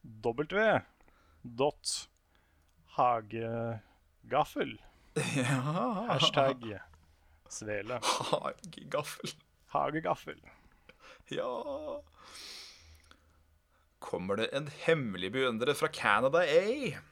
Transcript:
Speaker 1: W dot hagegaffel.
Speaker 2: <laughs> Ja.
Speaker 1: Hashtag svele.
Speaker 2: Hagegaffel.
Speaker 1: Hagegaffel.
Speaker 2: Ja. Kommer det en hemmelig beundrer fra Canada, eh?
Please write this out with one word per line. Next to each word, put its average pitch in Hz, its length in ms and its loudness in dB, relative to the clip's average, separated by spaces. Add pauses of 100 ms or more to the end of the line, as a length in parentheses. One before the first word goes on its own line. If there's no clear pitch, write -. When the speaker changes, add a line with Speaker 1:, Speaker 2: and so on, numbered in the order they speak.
Speaker 1:
W 135 760 2 (640)
dot - 640 -2 (800)
hagegaffel. 117 1900 -2 (400)
Speaker 2:
<laughs> - 180 0
Ja. 151 760 2
Speaker 1:
Hashtag 135 500 4 (880)
svele. 107 540 -6
Speaker 2:
Hagegaffel. - 1300 -4 (400)
Speaker 1:
Hagegaffel. 151 680 -2 (840)
Speaker 2:
Ja. 285 760 -6 (2000)
Kommer 92 360 -2
det 110 160 0
en 143 160 -4 (140)
hemmelig 104 500 0
beundrer 127 400 2
fra 151 160 0
Canada, 127 560 4
eh? 185 540 2 (120)